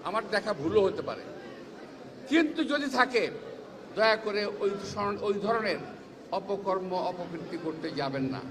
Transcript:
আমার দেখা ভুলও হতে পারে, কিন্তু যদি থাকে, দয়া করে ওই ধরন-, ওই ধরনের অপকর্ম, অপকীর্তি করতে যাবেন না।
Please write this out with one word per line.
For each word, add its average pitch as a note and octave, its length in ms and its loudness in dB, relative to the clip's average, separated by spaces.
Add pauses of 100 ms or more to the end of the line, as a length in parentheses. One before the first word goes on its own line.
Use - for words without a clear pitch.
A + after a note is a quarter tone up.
আমার G#3+ 260 0
দেখা G#3 240 2
ভুলও F3+ 300 6
হতে D#3 180 2
পারে, A#2+ 200 -4 (1040)
কিন্তু D#4 360 4
যদি C#4+ 260 0
থাকে, B3 400 4 (640)
দয়া G#3+ 220 6
করে G#3 300 -2
ওই G3+ 240 0 (240)
ধরন-, G3+ 260 0
ওই G3+ 140 2
ধরনের G3+ 420 2 (540)
অপকর্ম, F#3+ 640 0
অপকীর্তি F3 720 -4
করতে D#3+ 260 -2
যাবেন C#3 320 0
না। C3 180 -2 (100)